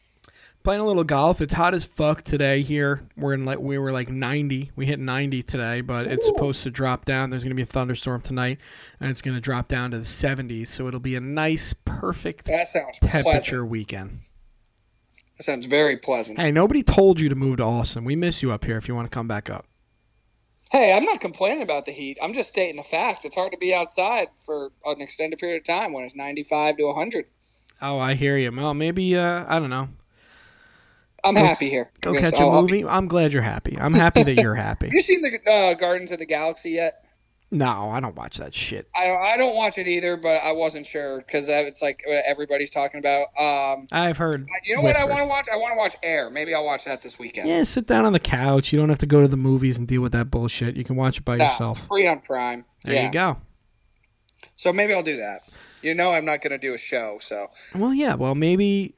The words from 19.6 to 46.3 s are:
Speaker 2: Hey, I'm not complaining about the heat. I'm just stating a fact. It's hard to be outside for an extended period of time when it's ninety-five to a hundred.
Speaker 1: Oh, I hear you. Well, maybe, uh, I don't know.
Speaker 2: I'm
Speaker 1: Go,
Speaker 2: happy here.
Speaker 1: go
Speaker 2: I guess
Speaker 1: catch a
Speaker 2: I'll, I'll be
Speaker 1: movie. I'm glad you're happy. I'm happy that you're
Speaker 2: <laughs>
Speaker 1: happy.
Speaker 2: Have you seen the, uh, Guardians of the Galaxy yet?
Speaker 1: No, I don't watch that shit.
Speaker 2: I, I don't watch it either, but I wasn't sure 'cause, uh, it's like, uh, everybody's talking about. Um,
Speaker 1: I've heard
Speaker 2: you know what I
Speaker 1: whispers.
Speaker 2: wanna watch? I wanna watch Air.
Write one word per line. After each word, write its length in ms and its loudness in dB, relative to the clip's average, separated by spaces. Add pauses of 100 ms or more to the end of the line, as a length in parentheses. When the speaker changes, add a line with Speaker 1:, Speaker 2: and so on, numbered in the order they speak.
Speaker 2:
Hey, 220 6
I'm 100 4
not 160 2
complaining 440 -2
about 220 -2
the 60 -10
heat. 300 -10
I'm 120 -4
just 140 -4
stating 320 -4
a 40 -12
fact. 420 -4
It's 100 -12
hard 160 -4
to 60 -10
be 160 -2
outside 640 -2
for 340 -8 (140)
an 160 -4
extended 360 -8
period 200 -6
of 80 -12
time 260 -2
when 140 -10
it's 100 -16
ninety-five 600 -2
to 80 0
a 80 0
hundred. 320 -4 (560)
Speaker 1:
Oh, 180 -4
I 140 2
hear 240 2
you. 180 0
Well, 180 -2
maybe, 440 2
uh, 320 0
I 100 2
don't 120 -2
know. 180 -4 (1300)
Speaker 2:
I'm 120 4
Speaker 1:
Go, 100 8
Speaker 2:
happy 240 2
here. 220 -2 (100)
Speaker 1:
go 100 0
Speaker 2:
I 80 2
guess 120 2
Speaker 1:
catch 80 2
a 40 8
Speaker 2:
I'll, 80 8
I'll 140 8
be 160 2
Speaker 1:
movie. 60 -4
I'm 200 0
glad 260 2
you're 100 2
happy. 360 -4
I'm 140 0
happy 300 6
that 140 2
you're 180 4
Speaker 2:
<laughs> 140 -4
Speaker 1:
happy. 180 -4
Speaker 2:
Have 60 -4
you 100 4
seen 180 2
the, 300 0
uh, 240 6
Guardians 360 -2
of 80 -6
the 60 -10
Galaxy 460 -4
yet? 340 -4 (480)
Speaker 1:
No, 360 0
I 100 -4
don't 160 -6
watch 220 -12
that 180 -12
shit. 400 -8
Speaker 2:
I, 160 2
I 260 0
don't 180 2
watch 220 0
it 100 -4
either, 300 -2
but 240 2
I 120 0
wasn't 340 -4
sure 360 -8
'cause, 260 -4
uh, 180 2
it's 140 -12
like, 280 -4
uh, 40 0 (120)
everybody's 440 -2
talking 300 -4
about. 280 0 (100)
Um, 540 0
Speaker 1:
I've 260 0
heard 300 -2 (160)
Speaker 2:
you 140 -2
know 40 0
what 140 6
I 80 2
Speaker 1:
whispers. 60 0 (100)
Speaker 2:
wanna 80 0
watch? 240 -2
I 60 0
wanna 180 -2
watch 260 0
Air. 300 -2